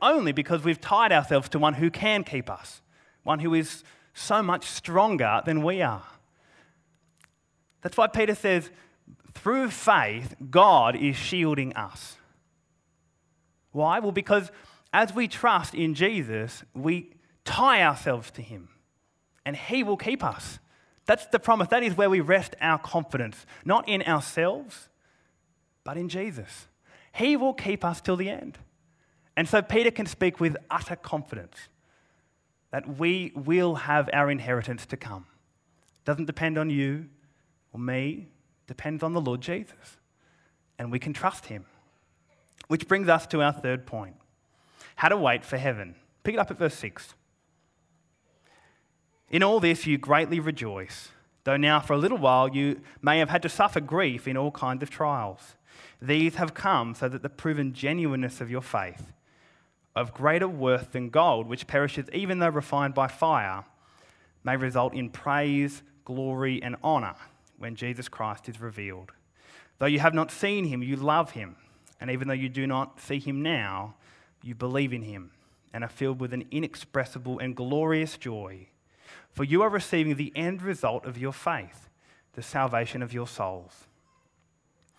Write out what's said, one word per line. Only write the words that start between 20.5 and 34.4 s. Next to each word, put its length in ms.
That's 180
the 140
promise. 300
That 120
is 160
where 140
we 80
rest 420
our 160
confidence, 720
not 240
in 140
ourselves, 880
but 140
in 100
Jesus. 600
He 220
will 200
keep 280
us 160
till 160
the 140
end. 300
And 140
so 140
Peter 260
can 160
speak 340
with 160
utter 260
confidence 720
that 300
we 360
will 380
have 400
our 160
inheritance 560